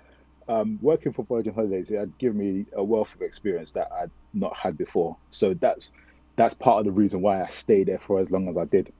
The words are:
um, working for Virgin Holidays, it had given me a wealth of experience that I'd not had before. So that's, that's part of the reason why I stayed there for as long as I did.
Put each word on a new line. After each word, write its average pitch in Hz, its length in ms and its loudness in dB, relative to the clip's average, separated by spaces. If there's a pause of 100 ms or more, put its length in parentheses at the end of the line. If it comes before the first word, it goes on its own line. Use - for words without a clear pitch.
(480)
um, 110 340 -2
working 151 300 2
for 117 120 -8
Virgin 110 300 -4
Holidays, 98 360 -2
it 107 80 -2
had 107 200 -8
given 113 200 0
me 101 340 -2
a 101 100 -2
wealth 107 320 0
of - 80 -10
experience 85 500 -6
that 92 200 -4
I'd 87 180 -6 (240)
not 95 220 -2
had 90 200 -4
before. 85 400 -2 (140)
So 95 240 2
that's, - 380 0 (420)
that's 113 200 2
part 110 260 4
of 110 40 0
the 104 60 0
reason 98 320 2
why 95 200 2
I - 40 -4
stayed 98 400 2
there 92 140 -2
for 98 180 0
as 90 140 -2
long 95 160 0
as 85 80 -4
I 87 80 -2
did. 92 360 0